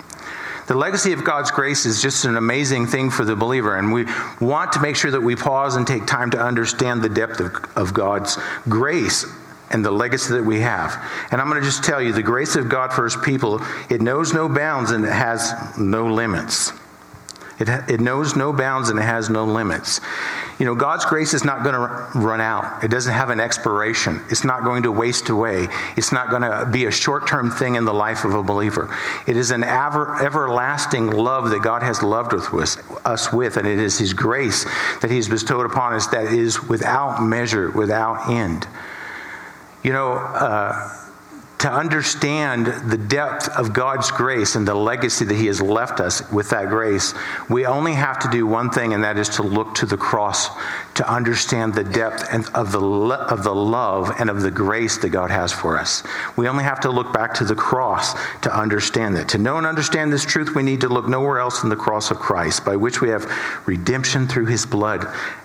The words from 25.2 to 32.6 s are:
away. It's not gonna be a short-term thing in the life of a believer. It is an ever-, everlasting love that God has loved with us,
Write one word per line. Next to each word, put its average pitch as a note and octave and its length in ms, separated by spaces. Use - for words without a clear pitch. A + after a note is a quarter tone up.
away. G#2 400
It's - 160
not B2+ 180
gonna B2 400
be B2 160
a G#2 40
short-term C#3 600
thing B2 260
in A#2 80
the A2 100
life G#2+ 300
of G2+ 100
a G#2 80
believer. G2+ 520
It A#2 100
is A#2+ 140
an A#2+ 140
ever-, C#3+ 600
everlasting C3+ 840
love A#2+ 400
that G#2 120
God A#2 200
has A#2+ 200
loved G#2+ 300
with F2+ 220
us, D#2+ 220